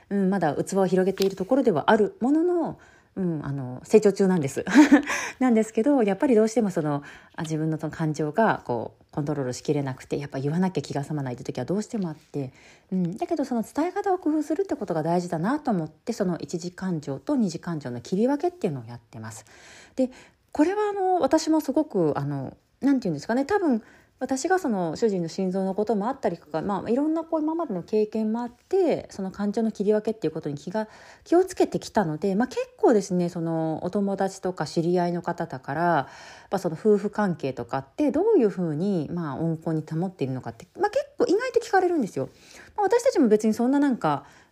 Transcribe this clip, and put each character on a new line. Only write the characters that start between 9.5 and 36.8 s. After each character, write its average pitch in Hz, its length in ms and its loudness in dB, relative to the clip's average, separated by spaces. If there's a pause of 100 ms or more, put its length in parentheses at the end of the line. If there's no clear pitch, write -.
し - 100 -12
き 156 100 0
れ 147 80 0
な 131 140 -6
く - 80 -18
て、 - 140 -6
や 143 100 -8
っ - 20 -20
ぱ 143 100 -8
言 143 120 -2
わ 165 80 -2
な 185 120 0
き 180 60 -10
ゃ 139 40 0
気 139 120 -8
が 143 100 -4
済 147 100 -8
ま 143 100 -4
な 131 80 -6
い - 20 -8
っ 120 40 -8
て 131 60 -16
時 - 160 -8
は 127 60 -4
ど 160 100 -2
う 208 60 -2
し 208 60 -10
て 240 100 -8
も 180 120 -4
あ - 20 -6
っ 156 40 -12
て、 135 380 -10 (380)
う 185 40 -2
ん、 180 220 -2
だ 349 100 -4
け 339 80 -4
ど 294 100 -2
そ 247 100 -4
の 226 80 -2
伝 311 240 -4
え 359 40 -6
方 392 220 -2
を 359 40 2
工 349 120 -4
夫 302 140 0
す 311 120 -4
る - 80 0
っ - 20 -6
て - 100 -6
こ 208 100 -6
と 175 80 -4
が 156 100 -2
大 170 180 2
事 175 80 -8
だ 170 100 -4
な 240 200 0
と 277 120 -2
思 165 140 0
っ 151 40 -8
て、 - 240 -8
そ 208 120 -2
の 175 120 0
一 - 220 -8
次 175 120 -8
感 180 300 -6
情 139 180 -6
と 294 160 -2
二 220 140 2
次 160 100 -6
感 170 200 -6
情 131 120 -8
の 120 100 -8
切 - 160 -4
り 226 100 4
分 285 100 0
け 349 120 -2
っ - 20 -2
て 359 160 -4
い - 20 -2
う 147 40 -4
の 127 80 -6
を 110 40 -14
や 120 100 -14
っ 120 40 -16
て - 200 -20
ま 110 120 -12
す。 - 140 -18 (500)
で、 254 160 0 (400)
こ 294 120 2
れ 359 100 2
は 415 160 0
あ 403 40 -2
の、 370 260 2
私 311 300 2
も 311 120 2
す 285 100 -4
ご 302 140 2
く、 170 320 0
あ 143 60 -2
の、 139 320 -6 (260)
な 285 120 2
ん 262 60 2
て 202 80 -4
い - 20 0
う - 20 0
ん - 40 -2
で 139 40 -6
す - 80 -12
か 226 80 0
ね、 269 100 0
多 403 140 0
分、 269 220 2 (380)
私 262 300 -4
が 370 100 4
そ 311 80 -4
の 180 300 -2
主 233 100 0
人 196 140 0
の 165 80 -4
心 185 220 -2
臓 190 120 0
の 190 100 -2
こ 208 120 -2
と 233 100 0
も 202 140 -2
あ - 20 0
っ 277 80 -10
た - 80 -2
り 170 100 -2
と - 80 -20
か、 160 160 -6
ま 190 240 -4
あ、 - 40 -4
い 233 60 0
ろ 285 120 0
ん 311 60 0
な 320 100 -2
こ 320 140 -4
う 302 40 -2
今 311 140 -2
ま 339 100 -4
で 247 80 -6
の 170 100 -6
経 214 220 0
験 220 280 -2
も 233 80 -4
あ 240 40 -6
っ 240 40 -10
て、 330 600 0
そ - 100 -10
の 190 100 -6
感 202 220 -2
情 226 100 0
の 220 80 0
切 202 140 -4
り 208 80 4
分 214 80 2
け 220 100 -2
っ - 20 -4
て - 140 -4
い - 20 -2
う 147 40 -4
こ 160 80 -8
と 151 80 -6
に 143 60 -4
気 - 160 -12
が、 214 180 -4 (340)
気 330 140 2
を 370 80 4
つ - 100 -10
け 359 120 2
て - 120 -4
き - 100 -12
た 214 140 2
の 156 140 -2
で、 196 180 0
ま 226 100 2
あ、 - 40 0
結 - 100 -6 (180)
構 349 160 6
で 202 80 4
す 185 120 -6
ね、 175 160 2
そ 180 100 -8
の 160 420 -2
お 180 80 -6
友 196 280 -2
達 190 240 -4
と 185 100 -2
か 160 140 -6
知 170 160 -2
り 175 180 2
合 175 100 0
い - 40 -2
の 170 80 -4
方 170 240 -6
だ 131 160 -10
か 139 120 -8
ら、 156 80 -4 (680)
ま 196 60 0
あ、 - 20 -6
そ 180 100 -4
の 160 60 -4
夫 208 220 4